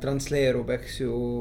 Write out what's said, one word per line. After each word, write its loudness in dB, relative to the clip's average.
transleerub, 2
eks -4
ju, 0